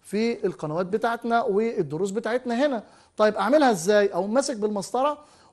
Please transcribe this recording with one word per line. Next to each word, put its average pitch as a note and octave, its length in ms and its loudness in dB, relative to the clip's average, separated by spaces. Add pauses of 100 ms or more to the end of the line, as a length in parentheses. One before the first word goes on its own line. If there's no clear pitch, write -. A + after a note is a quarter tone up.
في A3+ 440 -2
القنوات E3+ 400 -4
بتاعتنا A#3 580 -2
والدروس G3 680 -2
بتاعتنا A#3 540 -2
هنا. B3+ 180 -2 (340)
طيب G#3+ 180 4
اعملها C4+ 360 4
ازاي؟ G3+ 420 2
اقوم G3 200 -2
ماسك C4+ 240 0
بالمسطره G#3+ 600 -2 (360)